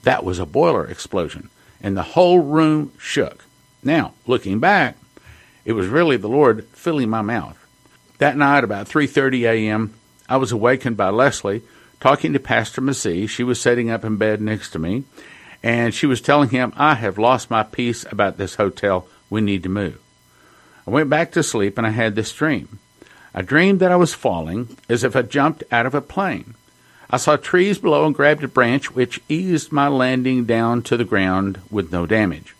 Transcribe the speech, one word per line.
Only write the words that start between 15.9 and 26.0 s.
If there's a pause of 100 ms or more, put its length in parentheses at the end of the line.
she
was
telling
him,
"I
have
lost
my
peace
about
this
hotel. (240)
We
need
to
move." (880)
I
went
back
to
sleep,
and
I
had
this
dream. (540)
I
dreamed
that
I
was
falling (120)
as
if
I
jumped
out
of
a